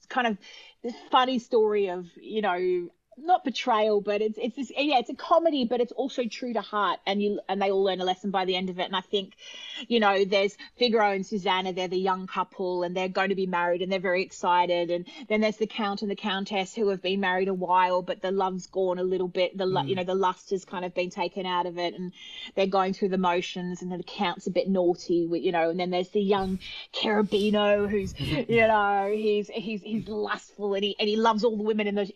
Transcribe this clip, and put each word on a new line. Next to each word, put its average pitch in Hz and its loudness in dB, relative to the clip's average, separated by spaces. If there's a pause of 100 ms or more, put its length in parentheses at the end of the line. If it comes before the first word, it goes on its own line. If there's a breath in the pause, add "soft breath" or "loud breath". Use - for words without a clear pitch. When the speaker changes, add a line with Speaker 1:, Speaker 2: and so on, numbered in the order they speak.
Speaker 1:
kind 247 0
of 214 -2 (460 loud breath)
this 240 -6 (160)
funny 262 4
story 214 2
of, 180 -6 (140)
you 214 -4
know, 180 0 (320)
not 359 2
betrayal, 220 2
but 208 -2
it's, 214 -2
it's 240 -4
this, 269 -8
yeah, 277 2
it's 240 -6
a 277 -8
comedy, 330 2
but 240 0
it's 233 -2
also 254 -4
true 247 -8
to 220 -2
heart, 196 -2
and 202 0
you, 208 0
and 196 0
they 196 2
all 196 4
learn 185 2
a 180 -2
lesson 185 -2
by 185 0
the 185 0
end 185 -2
of 180 -8
it. 175 -2
And 196 -6
I 185 0
think, 196 -4 (540 loud breath)
you 233 4
know, 202 4
there's 196 2 (200 loud breath)
Figaro 220 4
and 190 -2
Susanna, 185 -2
they're 180 -4
the 185 -2
young 185 -2
couple, 180 -2
and 180 -4
they're 185 -2
going 190 0
to 196 0
be 185 -2
married, 175 0
and 185 -4
they're 190 0
very 180 0
excited. 175 0
And 175 -2 (240 loud breath)
then 214 2
there's 214 2
the 220 -2
Count 208 -4
and 208 -4
the 196 -2
Countess, 196 -4
who 220 2
have 190 -2
been 190 0
married 190 2
a 196 0
while, 180 2
but 180 -6
the 185 -2
love's 190 -2
gone 185 0
a - -2
little 185 0
bit. 180 -2
The 190 0
lu-, 185 0
Speaker 2:
Mm. 139 -2
Speaker 1:
you 190 0
know, 185 -2
the 202 -2
lust 185 0
has 190 -4
kind 185 -8
of 180 -8
been 180 -2
taken 185 -6
out 180 0
of 175 -8
it, 175 -4
and 180 -8 (420 loud breath)
they're 190 2
going 190 2
through 196 0
the 185 0
motions, 180 -2
and 180 -8
then 175 -6
the 170 -8
Count's - -4
a 190 -4
bit 175 0
naughty, 175 2
with, 170 -2
you 185 0
know, 165 2
and 180 -2
then 180 -2
there's 185 -2
the 208 0
young 190 0 (520 loud breath)
Cherubino, 208 2
who's, 196 -2
Speaker 2:
<laughs> - -14
Speaker 1:
you 226 4
know, 202 4
he's, 208 2
he's, 214 -6
he's 202 -6
lustful, 202 -4
and 196 0
he, 202 -2
and 214 2
he 214 2
loves 220 4
all 220 2
the 202 -4
women 214 0
in 202 -2
the, 202 0